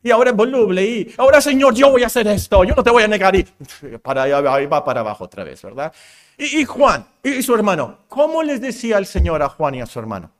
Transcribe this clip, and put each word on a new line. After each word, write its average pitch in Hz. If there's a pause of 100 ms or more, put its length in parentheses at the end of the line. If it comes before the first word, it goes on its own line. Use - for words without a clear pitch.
Y 233
ahora 247
es 233
voluble, 208
y 226
ahora, 277
"Señor, 269
yo 269
voy 254
a 226
hacer 220
esto, 196
yo 208
no 240
te 233
voy 233
a 214
negar", 190
y 180 (600)
para, 131
ahí 139
va 147
para 123
abajo 104
otra 92
vez, 71
¿verdad? 127 (460)
Y, 285
y 277
Juan, 220 (160)
y, 269
y 262
su 240
hermano, 185
¿cómo 320
les 277
decía 220
el 190
Señor 170
a 139
Juan 143
y 127
a 113
su -
hermano? 104